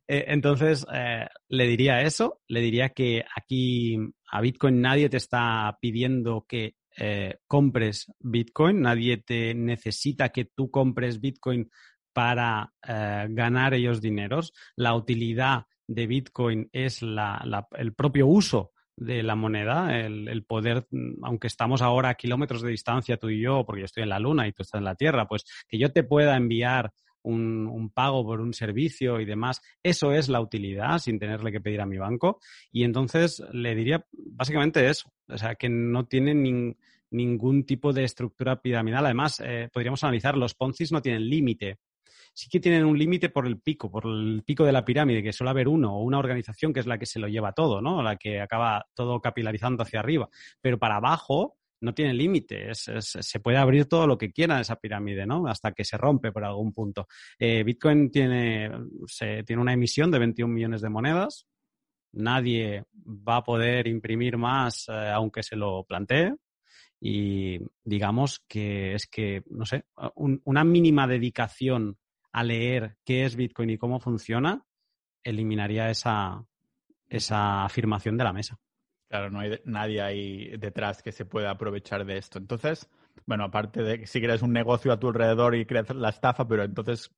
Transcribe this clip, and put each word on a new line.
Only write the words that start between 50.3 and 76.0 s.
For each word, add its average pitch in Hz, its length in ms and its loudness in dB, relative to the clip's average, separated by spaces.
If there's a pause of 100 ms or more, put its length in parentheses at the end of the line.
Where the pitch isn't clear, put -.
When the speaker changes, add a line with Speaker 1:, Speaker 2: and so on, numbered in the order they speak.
Speaker 1:
Pero 123 180 0
para 107 180 0
abajo 147 600 0 (240)
no 117 140 -4
tiene 147 180 0
límite, 120 580 -2
es, - 180 -10
es, 110 320 -6
se 107 200 -6
puede 120 160 4
abrir 139 300 8
todo 165 200 4
lo 131 120 4
que 104 140 -4
quiera 160 280 2
esa 113 160 -4
pirámide, 101 500 -6
¿no? 160 200 0
Hasta 110 260 -2
que 101 120 -6
se - 120 -6
rompe 131 340 2
por 104 140 -4
algún 101 300 -4
punto. 101 320 -6 (320)
Eh, 113 260 4
Bitcoin 147 460 4
tiene, 120 600 2 (360)
se, 107 360 -6
tiene 117 200 -2
una 127 100 2
emisión 123 380 2
de 147 80 4
veintiún 117 340 0
millones 113 300 -2
de 110 80 -4
monedas, 156 560 -2 (640)
nadie 113 720 0 (220)
va 110 300 -2
a 123 80 0
poder 120 420 2
imprimir 117 500 -2
más, 123 520 -2
eh, 113 40 -10 (180)
aunque 110 320 -2
se 110 140 -10
lo 98 280 -4
plantee, 135 500 0 (680)
y 101 580 -2 (260)
digamos 107 640 0
que 101 460 -4
es 104 120 -6
que, 101 440 -6
no 110 160 -8
sé, 139 180 -4 (300)
un, 139 300 -2
una 147 200 2
mínima 165 420 6
dedicación 123 920 -2 (340)
a 117 100 -2
leer 117 640 -2
qué 131 200 0
es 120 120 -2
Bitcoin 117 340 -2
y 110 80 -2
cómo 120 220 -2
funciona, 123 640 -2 (580)
eliminaría 110 680 -2
esa, 104 540 -2 (640)